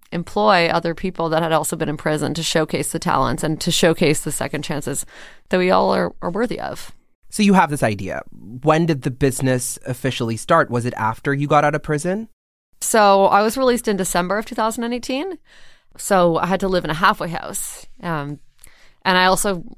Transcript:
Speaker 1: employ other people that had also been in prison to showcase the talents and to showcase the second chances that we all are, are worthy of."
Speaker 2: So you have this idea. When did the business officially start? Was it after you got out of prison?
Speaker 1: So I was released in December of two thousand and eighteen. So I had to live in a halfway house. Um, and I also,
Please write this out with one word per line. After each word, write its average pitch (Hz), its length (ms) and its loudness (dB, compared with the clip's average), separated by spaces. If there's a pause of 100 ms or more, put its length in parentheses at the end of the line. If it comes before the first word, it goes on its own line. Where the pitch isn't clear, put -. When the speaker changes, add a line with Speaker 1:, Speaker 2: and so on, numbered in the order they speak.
(100)
Speaker 1:
employ 175 560 2
other 165 260 0
people 170 360 -4
that 160 120 0
had 165 100 0
also 156 240 0
been 151 140 -4
in 147 80 -4
prison 151 360 -2
to 160 100 -6
showcase 156 480 -2
the 127 80 -4
talents - 440 0
and 107 180 -2
to 175 100 -2
showcase 160 500 2
the 156 100 -6
second 147 320 -6
chances 143 420 -6 (440)
that 190 80 2
we 185 140 2
all 190 220 4
are, 180 280 -2
are 180 100 -6
worthy 214 280 -4
of." - 320 -10 (380)
Speaker 2:
So - 140 0
you 202 100 6
have 180 160 6
this 143 140 -4
idea. 95 380 -2 (100)
When 135 540 0
did 156 180 0
the 143 80 -2
business 131 760 0
officially 123 520 -4
start? 160 320 2
Was 120 160 -2
it 120 100 -4
after 113 380 -4
you 143 140 -2
got 147 160 4
out 147 120 2
of 147 80 -4
prison? 180 460 -4 (520)
Speaker 1:
So 196 440 6
I 202 160 6
was 220 160 0
released 247 300 2
in 208 100 2
December 180 400 -2
of 220 80 -4
two 240 100 -14
thousand 226 280 -2
and 233 100 -4
eighteen. 277 440 -6 (600)
So 175 400 4
I 160 100 -2
had 185 120 0
to 196 80 -2
live 185 160 0
in 151 80 -4
a 156 40 -4
halfway 190 340 0
house. - 560 -10 (160)
Um, 147 380 -6 (640)
and 185 140 2
I 185 80 4
also, 190 380 2 (140)